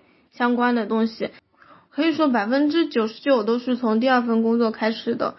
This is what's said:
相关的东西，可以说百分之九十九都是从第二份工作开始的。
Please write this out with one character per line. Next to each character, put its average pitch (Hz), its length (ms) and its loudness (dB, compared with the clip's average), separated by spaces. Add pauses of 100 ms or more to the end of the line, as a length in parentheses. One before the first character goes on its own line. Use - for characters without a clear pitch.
(300)
相 247 240 -2
关 240 220 0
的 226 100 -2
东 226 220 0
西， - 220 -8 (580)
可 302 180 -2
以 330 60 2
说 302 160 2
百 226 180 0
分 285 240 2
之 330 160 2
九 226 220 -2
十 - 120 -14
九 262 220 2
都 226 160 0
是 247 180 -4
从 226 220 0
第 247 100 0
二 247 140 4
份 226 220 0
工 226 160 2
作 226 100 2
开 220 220 -2
始 233 240 -6
的。 - 220 -4